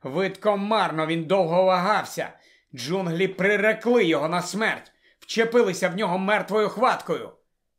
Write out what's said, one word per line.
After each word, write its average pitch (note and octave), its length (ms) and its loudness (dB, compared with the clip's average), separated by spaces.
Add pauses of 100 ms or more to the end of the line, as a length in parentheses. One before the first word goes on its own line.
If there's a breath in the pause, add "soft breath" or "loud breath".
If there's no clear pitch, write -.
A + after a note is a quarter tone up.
видко F#3+ 540 -2
марно F#3 500 0
він E3 180 -2
довго F3+ 380 2
вагався. F#3 680 0 (460 soft breath)
Джунглі E3+ 520 -2
прирекли G#3 760 2
його D3+ 220 2
на E3+ 140 -2
смерть, F#3 500 -4 (280 soft breath)
вчепилися A3+ 680 0
в E3+ 60 -6
нього F#3+ 220 -2
мертвою G3 520 0
хваткою. F3+ 640 -2 (480)